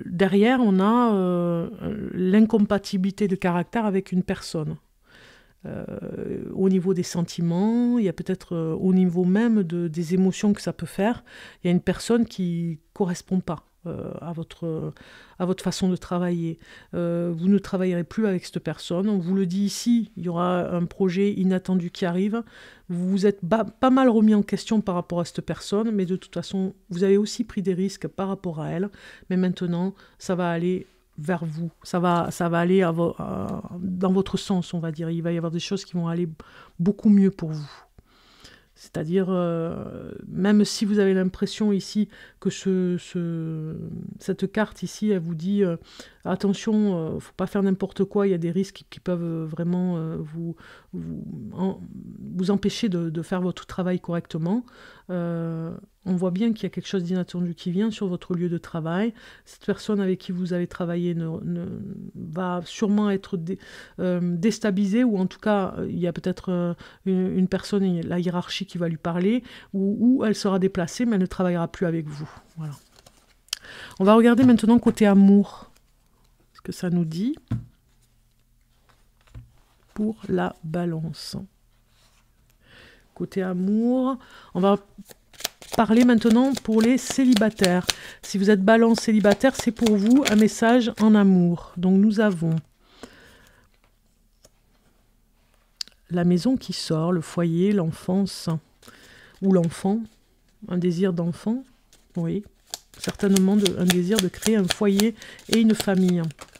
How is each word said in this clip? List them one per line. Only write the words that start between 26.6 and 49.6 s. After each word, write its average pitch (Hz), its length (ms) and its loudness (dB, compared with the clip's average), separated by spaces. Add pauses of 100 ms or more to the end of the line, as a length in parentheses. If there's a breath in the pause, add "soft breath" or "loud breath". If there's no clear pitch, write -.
vous 180 140 -2
avez 196 120 6
aussi 208 280 0
pris - 180 -6
des 185 120 0
risques 185 340 -4
par 196 180 -6
rapport 185 340 -6
à 151 80 -6
elle. 180 220 -4 (400 loud breath)
Mais 185 60 0
maintenant, 180 580 -2 (240 soft breath)
ça - 160 -4
va 175 160 -2
aller 175 380 -2 (300)
vers 170 260 -4
vous. 160 260 -6 (120)
Ça - 160 -4
va, 175 320 0
ça 175 180 -2
va 165 100 0
aller 185 240 4
à 170 80 2
vo-, 170 280 -2
à, 190 440 -6 (160)
dans 185 340 -2
votre 190 260 0
sens, - 340 -4
on 175 60 -4
va 165 140 -6
dire. 165 180 -6
Il 170 120 -4
va 170 80 -2
y 170 60 -2
avoir 165 160 -4
des 170 80 -4
choses 196 240 -6
qui - 80 -20
vont 170 160 -2
aller 170 180 -2 (520 loud breath)
beaucoup 202 320 2
mieux 196 200 8
pour 165 200 -6
vous. 151 200 -8 (1040 soft breath)
C'est-à-dire, 175 540 -2
euh, 170 840 -4 (160)
même 208 380 4
si - 220 -4
vous 208 120 2
avez 190 160 4
l'impression 190 560 0
ici 202 380 -2 (320 loud breath)
que 190 100 -2
ce, 185 480 -2
ce, 160 800 -6 (420)
cette 190 320 -4
carte - 320 -4
ici, 214 280 -4
elle 190 100 0
vous 165 160 -6
dit, 196 260 0
euh, « 170 140 0 (480 loud breath)
Attention, 202 720 0
euh, 160 240 -4
faut - 160 -20
pas 185 100 -4
faire 202 160 -2
n'importe 190 420 0
quoi, 202 220 0
il 196 40 2
y 185 40 2
a 175 40 -2
des 170 120 -2
risques 190 400 -4
qui - 80 -20
peuvent 170 460 -4
vraiment, 175 540 -2